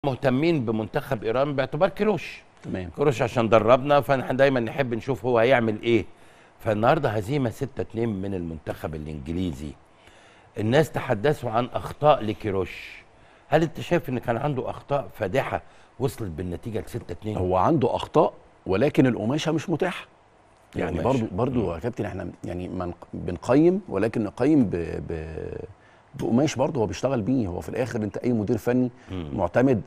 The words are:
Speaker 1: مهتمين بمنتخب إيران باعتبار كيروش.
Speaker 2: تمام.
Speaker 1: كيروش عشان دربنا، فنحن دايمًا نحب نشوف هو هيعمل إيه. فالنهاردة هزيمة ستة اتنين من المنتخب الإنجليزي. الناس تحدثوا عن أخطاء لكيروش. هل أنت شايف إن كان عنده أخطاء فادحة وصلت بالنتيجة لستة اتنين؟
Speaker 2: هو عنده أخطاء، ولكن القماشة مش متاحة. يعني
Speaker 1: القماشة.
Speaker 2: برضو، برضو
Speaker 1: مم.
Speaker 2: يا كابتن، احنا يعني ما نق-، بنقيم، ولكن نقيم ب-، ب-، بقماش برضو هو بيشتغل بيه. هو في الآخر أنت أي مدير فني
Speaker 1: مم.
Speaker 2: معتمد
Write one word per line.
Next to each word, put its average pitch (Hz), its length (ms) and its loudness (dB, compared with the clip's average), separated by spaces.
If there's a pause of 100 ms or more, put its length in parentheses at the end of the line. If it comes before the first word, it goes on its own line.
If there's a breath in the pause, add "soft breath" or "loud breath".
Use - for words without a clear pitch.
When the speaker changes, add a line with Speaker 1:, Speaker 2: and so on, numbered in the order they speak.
(100)
Speaker 1:
مهتمين 135 540 2
بمنتخب 110 600 -2
إيران 131 320 0
باعتبار 147 320 0
كيروش. - 540 -2 (200)
Speaker 2:
تمام. 92 340 -6
Speaker 1:
كيروش 139 260 2
عشان 117 260 2
دربنا، 127 520 6
فنحن 127 360 0
دايمًا 135 240 4
نحب 120 340 -2
نشوف 117 300 -4
هو 123 140 4
هيعمل 113 440 4
إيه. 117 220 4 (540 soft breath)
فالنهاردة 120 500 2
هزيمة 113 420 -2
ستة - 300 -8
اتنين 113 280 -2 (140)
من 98 120 -4
المنتخب 82 600 -8
الإنجليزي. 76 760 -6 (880 soft breath)
الناس 120 320 2
تحدثوا 123 600 -2
عن 120 240 0
أخطاء 131 500 2
لكيروش. 98 800 -4 (460 soft breath)
هل 160 140 4
أنت - 180 -4
شايف 165 280 0
إن 123 100 -2
كان 117 180 -2
عنده 117 340 -2
أخطاء 123 380 -4 (100)
فادحة 107 440 -2 (360 soft breath)
وصلت 110 320 -4
بالنتيجة 90 560 -6
لستة 90 260 -10
اتنين؟ 104 240 -6
Speaker 2:
هو 90 200 0
عنده 92 400 2
أخطاء، - 360 2 (340)
ولكن 131 400 4
القماشة 123 460 0
مش 165 180 -2
متاحة. 185 360 -2 (680)
يعني 82 220 -2
Speaker 1:
القماشة. 131 220 2
Speaker 2:
برضو، 110 160 -4
برضو 123 300 0
Speaker 1:
مم. 85 80 -4
Speaker 2:
يا 85 40 -8
كابتن، - 260 -6
احنا 90 240 -8 (160)
يعني 90 240 -8
ما 92 180 -6
نق-، - 280 -10
بنقيم، 131 760 4
ولكن 107 360 0
نقيم 131 400 4
ب-، 82 440 -4
ب-، 80 720 -10 (340 soft breath)
بقماش 131 420 2
برضو 127 240 0
هو 107 60 2
بيشتغل 123 360 -2
بيه. 120 240 0
هو 87 140 -4
في - 80 -10
الآخر 113 340 -4
أنت 104 140 -4
أي 123 160 0
مدير 107 260 2
فني 123 320 2 (200 loud breath)
Speaker 1:
مم. 87 240 -6
Speaker 2:
معتمد 110 520 4